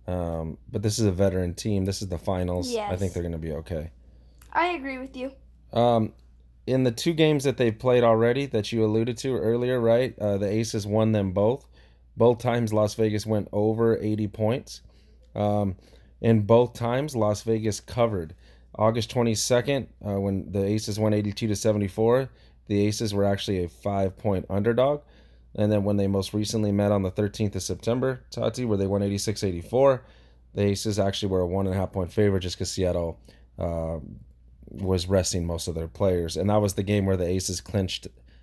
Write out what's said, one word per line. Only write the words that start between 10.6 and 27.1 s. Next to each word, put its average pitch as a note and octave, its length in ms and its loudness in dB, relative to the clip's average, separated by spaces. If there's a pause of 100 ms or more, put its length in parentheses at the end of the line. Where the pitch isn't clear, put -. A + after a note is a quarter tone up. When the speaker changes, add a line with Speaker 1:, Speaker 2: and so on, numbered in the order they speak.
Speaker 1:
won A2 260 2
them G2+ 220 2
both. G#2+ 340 0 (480)
Both A#2 240 6
times A#2+ 340 0
Las G#2+ 200 2
Vegas G#2+ 320 0
went G#2+ 260 0
over A2 500 2
eighty G#2+ 260 -2
points. A2 540 -4 (540)
Um, G#2 400 0 (460)
and A2+ 240 4
both A#2 280 4
times C3 420 -4
Las G#2 260 0
Vegas A2 380 -2
covered. G#2 560 -2 (400)
August A2+ 340 2
twenty-second, A#2+ 800 0 (180)
uh, G2 140 -2
when G2 320 -2
the G2 120 0
Aces G#2+ 360 -2
won G#2+ 140 2
eighty-two G#2 340 -2
to G#2 80 0
seventy-four, A2 720 2 (380)
the G2+ 180 2
Aces G#2+ 280 -2
were G2+ 120 2
actually G2 380 0
a F2 60 -4
five-point G2 800 -2
underdog. A#2 520 0 (540)
And G#2 160 2
then G#2 120 2
when G#2 140 0
they G2 100 2
most G2 260 0
recently G#2 380 0
met G2+ 200 2
on G2+ 100 2
the F#2 100 -2